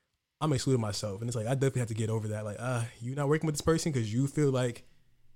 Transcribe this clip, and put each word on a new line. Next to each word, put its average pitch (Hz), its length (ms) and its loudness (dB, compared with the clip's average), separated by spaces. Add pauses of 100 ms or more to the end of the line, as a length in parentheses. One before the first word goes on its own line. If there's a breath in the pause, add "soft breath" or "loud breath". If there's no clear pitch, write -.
(400)
I'm 156 120 2
excluding 131 300 4
myself. 104 380 -4
And 117 80 -4
it's 120 80 -4
like, 107 100 -2
I 127 80 0
definitely 135 260 2
have 117 80 -2
to 113 60 -4
get 107 160 -2
over 110 180 -2
that. 107 160 -6
Like, 104 160 -8
"Ah, 120 260 -2 (140)
you 123 140 -6
not 143 140 -2
working 156 180 2
with 156 100 2
this - 60 -6
person 165 300 2
'cause 113 200 0
you 131 160 2
feel 147 220 2
like," 127 340 0 (520)